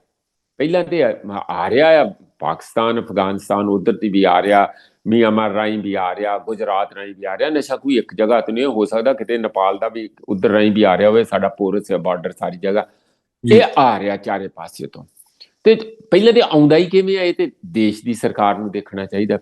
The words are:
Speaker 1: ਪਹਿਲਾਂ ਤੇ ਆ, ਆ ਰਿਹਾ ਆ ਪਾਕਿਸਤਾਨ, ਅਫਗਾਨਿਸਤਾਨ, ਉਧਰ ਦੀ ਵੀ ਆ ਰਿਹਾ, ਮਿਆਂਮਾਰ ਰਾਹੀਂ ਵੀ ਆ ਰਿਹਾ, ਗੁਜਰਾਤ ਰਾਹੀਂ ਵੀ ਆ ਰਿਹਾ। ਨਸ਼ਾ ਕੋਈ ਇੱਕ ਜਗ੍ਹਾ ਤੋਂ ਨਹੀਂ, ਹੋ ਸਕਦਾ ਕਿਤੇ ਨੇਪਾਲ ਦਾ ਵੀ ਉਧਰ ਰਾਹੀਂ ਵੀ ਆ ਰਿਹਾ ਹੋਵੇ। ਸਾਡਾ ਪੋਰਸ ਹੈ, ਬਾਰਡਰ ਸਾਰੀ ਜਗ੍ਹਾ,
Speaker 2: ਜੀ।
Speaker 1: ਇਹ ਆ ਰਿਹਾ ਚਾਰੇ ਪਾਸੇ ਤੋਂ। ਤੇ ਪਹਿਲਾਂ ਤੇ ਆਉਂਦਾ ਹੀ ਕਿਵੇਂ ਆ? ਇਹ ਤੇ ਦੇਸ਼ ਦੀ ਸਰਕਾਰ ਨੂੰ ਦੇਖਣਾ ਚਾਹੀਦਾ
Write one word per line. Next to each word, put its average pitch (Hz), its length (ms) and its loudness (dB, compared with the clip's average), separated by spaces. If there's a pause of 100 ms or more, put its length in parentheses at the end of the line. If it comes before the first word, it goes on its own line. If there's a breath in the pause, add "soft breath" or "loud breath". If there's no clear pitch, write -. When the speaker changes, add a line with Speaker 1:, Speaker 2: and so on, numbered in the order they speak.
(580)
Speaker 1:
ਪਹਿਲਾਂ 170 260 -2
ਤੇ 170 200 -2
ਆ, 113 140 -2 (320)
ਆ 85 200 -4
ਰਿਹਾ 151 320 4
ਆ 104 120 -2 (260)
ਪਾਕਿਸਤਾਨ, 113 600 -4
ਅਫਗਾਨਿਸਤਾਨ, 98 680 -4
ਉਧਰ 101 320 0
ਦੀ 110 120 -4
ਵੀ 98 140 0
ਆ 90 180 4
ਰਿਹਾ, 101 320 2 (340 loud breath)
ਮਿਆਂਮਾਰ 110 440 2
ਰਾਹੀਂ 107 280 -4
ਵੀ 98 140 -6
ਆ 92 220 -4
ਰਿਹਾ, 101 240 -4
ਗੁਜਰਾਤ 101 540 -4
ਰਾਹੀਂ 101 220 -16
ਵੀ 98 100 -14
ਆ 95 120 -8
ਰਿਹਾ। 131 120 -2
ਨਸ਼ਾ 143 260 -4
ਕੋਈ 135 220 -2
ਇੱਕ 104 180 -4
ਜਗ੍ਹਾ 110 260 2
ਤੋਂ 110 120 -6
ਨਹੀਂ, 120 120 -2
ਹੋ 107 200 0
ਸਕਦਾ 110 280 0
ਕਿਤੇ 110 240 -6
ਨੇਪਾਲ 101 400 -2
ਦਾ 113 120 -4
ਵੀ 110 200 -12 (200)
ਉਧਰ 104 200 0
ਰਾਹੀਂ 107 220 4
ਵੀ 104 120 2
ਆ 92 140 6
ਰਿਹਾ 101 120 4
ਹੋਵੇ। 113 140 4
ਸਾਡਾ 98 240 -2
ਪੋਰਸ 98 440 -4
ਹੈ, 92 60 0
ਬਾਰਡਰ 90 340 -4
ਸਾਰੀ 90 260 -8
ਜਗ੍ਹਾ, 98 300 -4 (580)
Speaker 2:
ਜੀ। 120 100 6
Speaker 1:
ਇਹ 233 80 8 (140)
ਆ 123 220 4
ਰਿਹਾ 101 180 -4
ਚਾਰੇ 98 300 -6
ਪਾਸੇ 82 400 -16
ਤੋਂ। - 180 -20 (580 soft breath)
ਤੇ 220 120 6 (360)
ਪਹਿਲਾਂ 208 220 6
ਤੇ 233 80 4
ਆਉਂਦਾ 151 340 4
ਹੀ 170 100 4
ਕਿਵੇਂ 190 320 0
ਆ? 185 40 -2
ਇਹ 175 120 0
ਤੇ 175 180 -4 (140)
ਦੇਸ਼ 110 400 -2
ਦੀ 120 80 -4
ਸਰਕਾਰ 104 440 -2
ਨੂੰ 104 140 -8
ਦੇਖਣਾ 98 340 -8
ਚਾਹੀਦਾ 101 360 -2